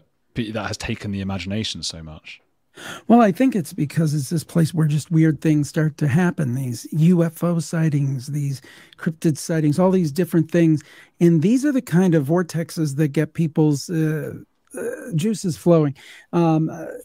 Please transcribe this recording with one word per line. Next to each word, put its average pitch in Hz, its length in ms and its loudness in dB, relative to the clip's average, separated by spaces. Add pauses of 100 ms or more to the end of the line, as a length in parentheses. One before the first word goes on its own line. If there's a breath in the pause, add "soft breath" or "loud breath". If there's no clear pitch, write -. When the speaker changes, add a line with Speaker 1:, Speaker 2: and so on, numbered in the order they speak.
(340)
Speaker 1:
be-, 110 180 -6
that 107 140 -6
has - 100 -8
taken 110 340 -8
the 98 100 -6
imagination 98 600 -6
so 80 220 -10
much? - 360 -18 (680 loud breath)
Speaker 2:
Well, 233 120 8
I 208 120 4
think 262 240 0
it's 170 160 -4
because 156 420 -2
it's 143 160 -4
this 165 140 -4
place - 280 0
where 156 140 2
just 147 240 -2
weird 160 300 2
things 151 280 0
start 156 300 -2
to 147 100 0
happen. 160 460 0
These 127 380 -6
U 170 320 4
F 165 200 -4
O 170 140 0
sightings, 143 680 -2
these 139 320 -4 (360 loud breath)
cryptid 160 420 -2
sightings, 156 400 0
all 185 120 4
these 185 220 0
different 165 380 0
things. 160 320 4 (380 loud breath)
And 170 220 6
these 240 220 2
are 294 80 2
the 262 100 0
kind 175 320 2
of 147 120 2
vortexes 160 680 -2
that 156 120 2
get 151 260 -2
people's, 151 560 0
uh, 156 440 -2 (440)
uh, 302 360 -8
juices 175 420 -2
flowing. 160 380 4 (380 loud breath)
Um, 160 360 2
uh, 165 180 -12 (180)